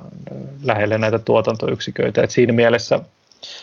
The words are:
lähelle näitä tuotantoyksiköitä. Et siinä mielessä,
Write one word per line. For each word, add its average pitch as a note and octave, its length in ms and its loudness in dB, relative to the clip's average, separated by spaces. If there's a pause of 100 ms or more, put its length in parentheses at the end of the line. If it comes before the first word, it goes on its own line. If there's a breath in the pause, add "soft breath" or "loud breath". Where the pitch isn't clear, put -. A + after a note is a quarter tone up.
(640)
lähelle G#2+ 340 2
näitä A2 220 2
tuotantoyksiköitä. A#2 1040 0
Et - 80 -2
siinä A#2 220 4
mielessä, A#2+ 460 2 (640 loud breath)